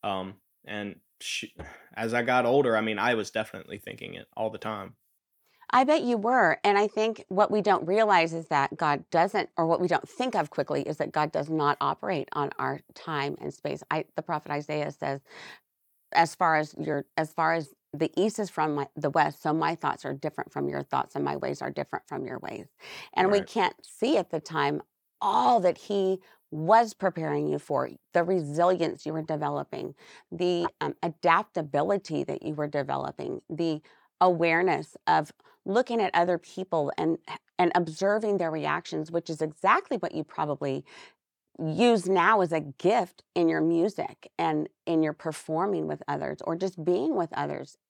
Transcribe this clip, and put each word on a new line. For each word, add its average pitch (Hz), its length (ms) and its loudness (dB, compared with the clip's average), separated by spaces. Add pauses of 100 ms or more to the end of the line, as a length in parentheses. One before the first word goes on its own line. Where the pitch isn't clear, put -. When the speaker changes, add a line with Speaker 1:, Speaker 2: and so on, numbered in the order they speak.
Speaker 1:
Um, 95 380 -6 (260)
and 101 340 -8 (200)
she, - 340 -8 (200)
<sighs> - 200 -20
as 113 200 -4
I 120 80 2
got 123 240 2
older, 127 300 4
I 107 60 2
mean, 110 160 -2
I 120 160 2
was 107 160 -2
definitely 104 480 -6
thinking - 360 -14
it - 220 -18
all 110 140 -2
the 101 80 -12
time. 101 380 -8 (760)
Speaker 2:
I 254 140 4
bet 302 180 2
you 240 140 0
were. 214 460 2
And 202 160 4
I 208 80 4
think 220 420 -2
what 196 220 2
we 214 100 2
don't 185 260 2
realize 185 460 4
is 165 160 -8
that 143 280 0
God 147 340 0
doesn't, 180 460 2
or 165 100 2
what 170 140 4
we 180 80 2
don't 160 200 0
think 247 280 -4
of 156 140 0
quickly 143 320 -2
is - 160 -6
that - 140 -4
God 151 200 0
does 151 180 -2
not 147 300 2
operate 160 520 -2
on 143 260 -2
our 135 220 -4 (140)
time 147 460 -4
and 147 120 -8
space. 147 380 -8
I, 156 140 -2 (100)
the - 80 -6
prophet 151 300 -6
Isaiah 147 400 -4
says, 139 300 -6 (920)
"As 165 220 4
far 165 220 4
as 156 220 -2
your, 151 280 -4 (100)
as 160 160 -2
far 165 220 2
as 160 200 -6 (200)
the 151 220 0
east 214 240 0
is 196 100 -4
from 151 260 0
my, 143 200 -4
the 147 140 0
west, 151 320 2
so 156 120 0
my 160 220 0
thoughts - 280 -4
are 139 100 -4
different - 380 -8
from 143 160 -2
your 143 160 -4
thoughts 131 320 -4
and 143 80 -2
my 143 120 -2
ways 139 260 -6
are 131 80 -6
different - 380 -8
from 135 180 -8
your 127 140 -10
ways." - 280 -12 (460)
And 190 180 4
we 202 100 4
Speaker 1:
Right. - 100 -12
Speaker 2:
can't 190 320 0
see 254 320 0
at 185 140 0
the 156 100 -4
time 147 420 -2 (380)
all 240 400 4
that 175 180 2
he 190 420 0 (300)
was 208 440 4
preparing 151 540 -2
you 147 100 -2
for, 131 320 -4 (220)
the 175 100 4
resilience 170 800 2
you 156 80 -4
were 156 100 -4
developing, 143 720 -4 (360)
the, 175 400 0 (100)
um, 143 220 -4
adaptability 165 1200 0
that - 180 -6
you 151 120 -6
were 147 140 -4
developing, 139 840 -6
the 160 320 -4 (380)
awareness 170 760 4 (100)
of 156 260 2 (320)
looking 233 360 0
at 196 140 0
other 175 240 2
people 160 580 -4
and, 160 220 0 (400)
and 175 160 2
observing 196 640 0
their 165 120 0
reactions, 156 600 -4
which 170 180 -2
is 160 140 -4
exactly 202 540 0
what - 180 -6
you 156 80 -4
probably 143 600 -4 (760)
use 180 480 2
now 190 360 4
as 165 100 0
a 160 80 2
gift 180 640 0 (120)
in 175 140 4
your 160 140 2
music 170 760 -2
and 151 300 0 (160)
in 160 180 2
your 156 120 0
performing 160 720 -4
with 151 200 -6
others 147 380 -4
or 165 100 -2
just 180 300 -4
being 247 320 2
with 170 160 -2
others. 143 460 -6 (120)